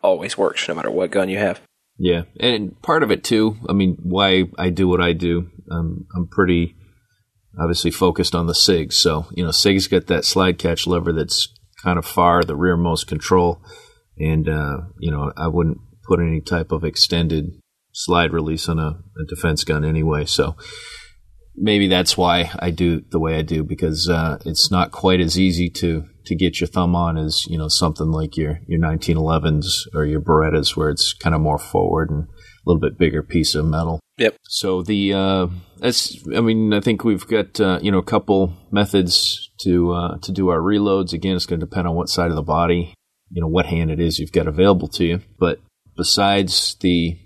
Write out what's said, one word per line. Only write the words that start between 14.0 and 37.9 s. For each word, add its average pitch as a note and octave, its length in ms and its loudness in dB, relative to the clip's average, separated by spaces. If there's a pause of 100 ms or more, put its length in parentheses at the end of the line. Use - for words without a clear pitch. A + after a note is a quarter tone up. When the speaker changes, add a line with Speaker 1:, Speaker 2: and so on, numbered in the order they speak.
Speaker 2:
And, D#2 280 0
uh, D2 340 -2 (180)
you E2 100 -4
know, C#2+ 260 -4
I D#2+ 120 -4
wouldn't D#2+ 320 0 (280)
put F2 120 2
any D#2+ 200 0
type E2 320 -4
of E2 120 -4
extended E2 760 -4 (340)
slide E2+ 380 0
release D#2+ 380 -4
on D#2+ 80 0
a, D#2 220 -4 (200)
a D#2 80 -8
defense D#2+ 360 -4
gun D2+ 200 -2
anyway. D#2 420 0
So - 300 -2 (1000)
maybe G2+ 320 2
that's F2+ 280 2
why F2 440 2
I F2 100 -2
do E2+ 400 0
the E2 100 -2
way D#2+ 200 0
I - 20 -2
do, D#2 220 -2
because, D#2+ 440 -2
uh, E2 380 0
it's - 240 -2
not F2+ 220 0
quite F#2 280 2
as E2+ 200 2
easy F2 320 2
to, E2 320 -2 (220)
to F2+ 100 -2
get F2 240 0
your E2+ 80 -2
thumb F2 280 0
on E2+ 220 0
as, D#2 300 -2
you E2+ 100 -4
know, D2+ 120 -4
something D#2+ 420 0
like D#2 260 -2
your, D#2+ 300 -2
your E2+ 120 0
nineteen D#2+ 380 0
elevens D#2+ 800 0
or D2+ 100 0
your D2+ 160 -2
Berettas, D#2 560 2
where F#2 140 0
it's - 220 -2
kind - 200 -2
of - 80 2
more D2 160 0
forward F2 540 -2
and D2+ 140 -4
a - 20 -20 (400)
little E2+ 140 4
bit - 180 -2
bigger D2+ 240 2
piece D#2+ 320 0
of D2+ 100 0
metal. D#2+ 340 -2 (180)
Speaker 1:
Yep. A2+ 180 2 (100)
Speaker 2:
So F#2 360 -4
the, G2 320 0
uh, F#2+ 340 0 (300)
that's, - 400 -2 (180)
I A2+ 60 2
mean, A2 320 2
I G2+ 80 0
think A2 220 -2
we've G#2 240 -2
got, G#2+ 340 -2
uh, F#2 220 2
you G2+ 80 0